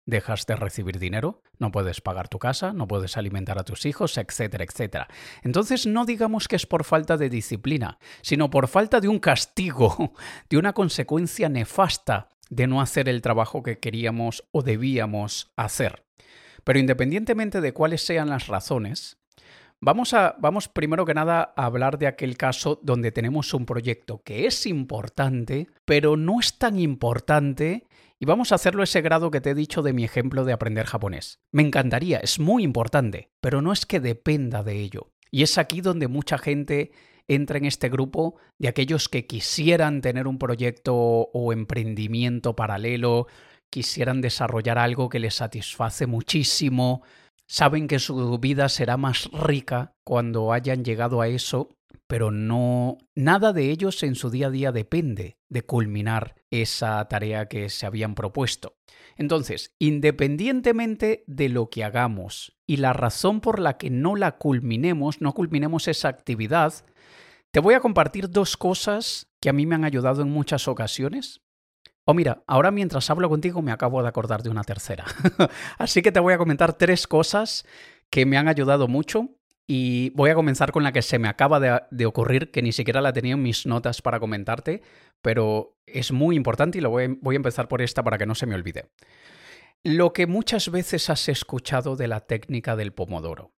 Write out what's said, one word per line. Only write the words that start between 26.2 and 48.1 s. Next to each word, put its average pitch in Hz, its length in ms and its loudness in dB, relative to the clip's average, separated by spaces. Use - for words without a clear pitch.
es - 180 -2
tan 208 220 2
importante, 143 1080 0
y - 60 -6
vamos 226 260 4
a 196 40 6
hacerlo 196 280 2
ese 180 180 2
grado 160 300 2
que 139 100 0
te 139 100 0
he 139 40 0
dicho 151 280 -2
de 139 100 2
mi 120 100 0
ejemplo 127 420 -2
de 127 80 0
aprender 110 320 -2
japonés. 98 540 -6
Me 151 120 6
encantaría, 135 540 2
es - 220 -2
muy 202 240 4
importante, 120 680 0
pero 139 200 0
no 175 100 0
es - 140 -2
que 185 140 -2
dependa 123 640 -2
de 104 160 -4
ello. 101 320 -10
Y 139 140 4
es 156 140 2
aquí 170 240 0
donde 170 260 0
mucha 143 300 -2
gente 143 540 -2
entra 143 300 0
en 143 80 0
este 135 240 0
grupo 135 480 -2
de 123 120 0
aquellos 139 400 0
que 123 180 -4
quisieran 151 760 2
tener 127 260 -2
un 131 120 -4
proyecto 123 560 -2
o 117 560 2
emprendimiento 113 1040 -2
paralelo, 117 720 0
quisieran 127 520 -2
desarrollar 117 580 0
algo 120 300 0
que 120 100 -4
les 113 160 -2
satisface 117 720 -4
muchísimo, 127 960 0
saben 151 400 2
que 143 120 2
su 123 380 -2